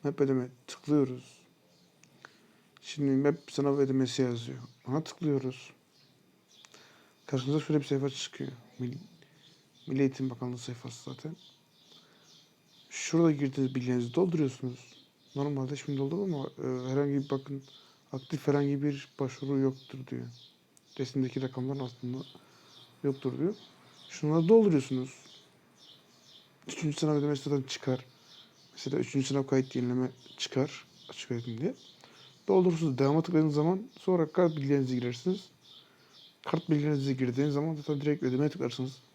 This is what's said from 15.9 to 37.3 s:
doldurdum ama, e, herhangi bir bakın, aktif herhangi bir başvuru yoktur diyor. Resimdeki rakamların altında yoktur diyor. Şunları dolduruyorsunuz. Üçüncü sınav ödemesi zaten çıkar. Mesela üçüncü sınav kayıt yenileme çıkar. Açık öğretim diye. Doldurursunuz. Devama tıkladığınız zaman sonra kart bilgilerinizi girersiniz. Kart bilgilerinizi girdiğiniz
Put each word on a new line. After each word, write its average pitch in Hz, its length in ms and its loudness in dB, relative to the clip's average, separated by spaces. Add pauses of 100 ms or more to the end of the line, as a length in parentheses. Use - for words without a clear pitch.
doldurdum 165 360 -2
ama, 135 120 -4
e, 127 460 -6
herhangi 139 320 2
bir 139 60 -8
bakın, 139 320 -4 (500)
aktif 135 360 -6
herhangi 143 340 2
bir 143 260 -2 (120)
başvuru 135 380 -2
yoktur 135 480 -2
diyor. 123 200 -8 (720)
Resimdeki 131 440 -2
rakamların 131 380 -4
altında 123 380 -8 (840)
yoktur 135 340 -2
diyor. 180 160 0 (540)
Şunları 160 400 2
dolduruyorsunuz. 156 680 6 (1500)
Üçüncü 147 300 -4
sınav 151 160 2
ödemesi 147 360 0
zaten 139 120 2
çıkar. 127 420 -4 (680)
Mesela - 260 -4
üçüncü 135 280 0
sınav 139 200 0
kayıt 131 300 0
yenileme 127 340 0 (280)
çıkar. - 460 -2 (240)
Açık - 220 -14
öğretim 120 300 -6
diye. 208 140 -2 (760)
Doldurursunuz. 170 500 4
Devama 143 240 4
tıkladığınız 156 320 4
zaman 170 280 2 (160)
sonra 170 340 2
kart 170 240 4
bilgilerinizi 139 380 2
girersiniz. 123 540 -2 (960)
Kart - 240 -2
bilgilerinizi 147 460 2
girdiğiniz 131 380 0